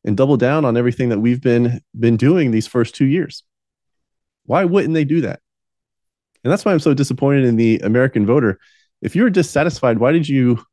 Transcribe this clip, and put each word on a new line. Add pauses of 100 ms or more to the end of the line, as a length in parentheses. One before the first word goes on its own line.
and
double
down
on
everything
that
we've
been, (180)
been
doing
these
first
two
years? (1040)
Why
wouldn't
they
do
that? (1040)
And
that's
why
I'm
so
disappointed
in
the
American
voter. (420)
If
you're
dissatisfied,
why
did
you